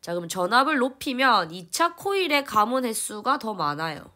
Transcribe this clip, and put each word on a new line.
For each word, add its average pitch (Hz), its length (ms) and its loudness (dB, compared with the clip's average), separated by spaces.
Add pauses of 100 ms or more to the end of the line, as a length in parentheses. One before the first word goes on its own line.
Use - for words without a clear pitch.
자, 170 140 -6
그럼 175 140 -6
전압을 233 500 2
높이면 247 720 2
이 175 180 -14
차 339 240 0
코일의 339 500 0
가문 240 400 2
횟수가 220 540 -2
더 220 160 -6
많아요. 151 600 -4